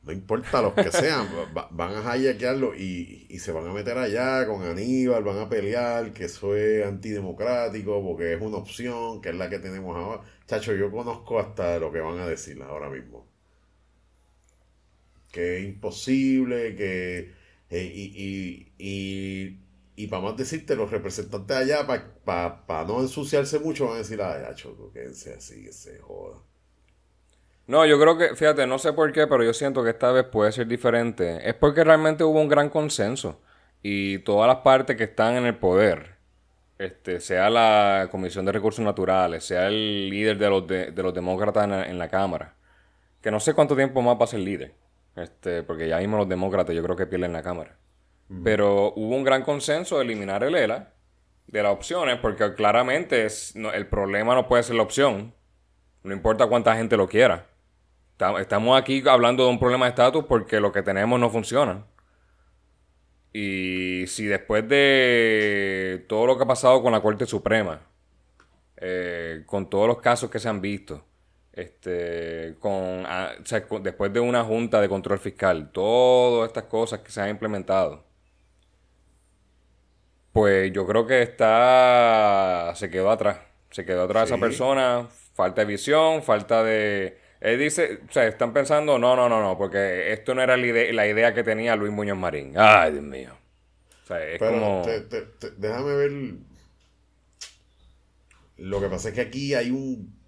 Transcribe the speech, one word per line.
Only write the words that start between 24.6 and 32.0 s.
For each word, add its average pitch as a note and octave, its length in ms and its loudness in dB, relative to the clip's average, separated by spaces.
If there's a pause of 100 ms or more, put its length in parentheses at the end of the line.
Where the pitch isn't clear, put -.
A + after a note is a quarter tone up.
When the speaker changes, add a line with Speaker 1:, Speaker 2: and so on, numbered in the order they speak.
Speaker 1:
quédense B1 400 -16
así, A1 300 -20
que G#1+ 80 -20
se - 280 -20
joda". G1+ 400 -18 (1300)
Speaker 2:
No, D#3 180 6
yo D3+ 120 6
creo D#3+ 200 6
que, E3+ 180 2
fíjate, C#3+ 320 2
no C3 100 -2
sé D3+ 140 -2
por D#3 220 2
qué, D3+ 140 4
pero B2+ 180 4
yo A2+ 80 2
siento C3 320 -2
que A2+ 60 2
esta B2 200 0
vez B2+ 140 4
puede G#2+ 260 2
ser A#2 160 -4
diferente. A#2 800 -2
Es A#2 60 -2
porque D3 320 4
realmente D#3 400 6